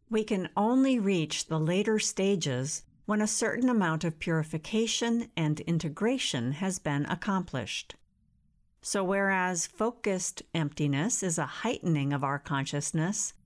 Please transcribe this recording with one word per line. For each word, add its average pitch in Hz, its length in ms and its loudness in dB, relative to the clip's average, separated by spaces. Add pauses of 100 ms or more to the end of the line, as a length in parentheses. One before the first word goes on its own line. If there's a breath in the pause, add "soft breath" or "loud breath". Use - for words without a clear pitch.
We 220 160 0
can 190 320 -2
only 254 420 4
reach 185 480 0
the 160 120 0
later 202 400 2
stages 156 840 0 (220)
when 214 160 0
a 214 60 2
certain 233 420 0
amount 175 340 2
of 160 160 -2
purification 220 1160 0
and 151 240 2
integration 165 920 0
has 185 240 -4
been 143 280 -2
accomplished. - 920 -4 (840)
So 196 240 -2
whereas 185 600 2
focused - 800 -2 (100)
emptiness 151 680 0
is 170 140 -2
a 156 80 0
heightening 143 640 0
of 143 140 0
our 139 140 0
consciousness, 147 920 -2 (120)